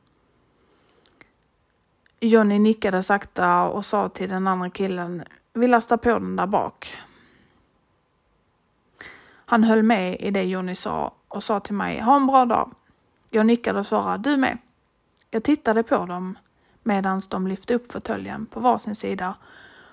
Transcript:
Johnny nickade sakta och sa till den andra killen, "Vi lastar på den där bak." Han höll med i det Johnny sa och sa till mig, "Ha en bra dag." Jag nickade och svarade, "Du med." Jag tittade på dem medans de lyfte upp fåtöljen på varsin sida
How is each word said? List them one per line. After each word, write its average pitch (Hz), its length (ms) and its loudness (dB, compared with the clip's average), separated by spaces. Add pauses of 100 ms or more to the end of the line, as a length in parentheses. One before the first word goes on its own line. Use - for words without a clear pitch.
(2250)
Johnny 214 380 6
nickade 208 440 2
sakta 180 640 0
och 202 200 -4
sa 196 240 -2
till 190 220 -8
den 190 160 -4
andra 180 240 -2
killen, 180 540 -6 (280)
"Vi 233 140 2
lastar 233 300 4
på 240 120 -2
den 196 280 -2
där 180 100 -2
bak." - 500 -4 (2500)
Han 226 180 4
höll 220 180 6
med 190 380 0
i 202 100 -4
det 196 140 -2
Johnny 185 320 -4
sa - 360 -6 (160)
och 208 160 -8
sa 208 160 -2
till - 140 -8
mig, 180 260 -4
"Ha 247 160 4
en 269 100 2
bra 262 180 6
dag." - 300 0 (560)
Jag 220 160 4
nickade 226 320 2
och 202 80 -4
svarade, 202 440 0
"Du 294 60 2
med." 262 220 0 (720)
Jag 220 140 -4
tittade 233 380 2
på 208 240 -2
dem 185 320 -8 (440)
medans 196 460 -2
de 185 180 -4
lyfte 196 280 -4
upp 240 180 -6
fåtöljen 208 540 -8
på 226 140 -14
varsin 220 360 0
sida 190 380 -6 (580)